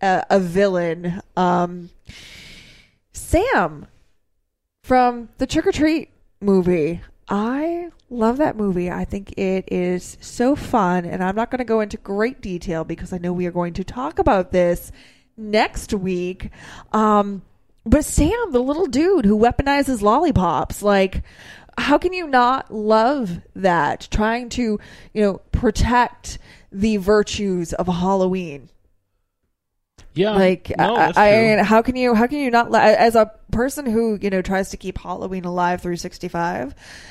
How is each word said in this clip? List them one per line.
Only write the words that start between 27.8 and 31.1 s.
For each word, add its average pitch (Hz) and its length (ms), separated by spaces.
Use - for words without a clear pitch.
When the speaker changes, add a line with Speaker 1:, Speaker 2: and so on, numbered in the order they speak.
Speaker 1:
Halloween. 180 840
Speaker 2:
Yeah. 196 200
Speaker 1:
Like, 185 420
Speaker 2:
No, 214 200
Speaker 1:
I, - 100
Speaker 2:
that's 170 120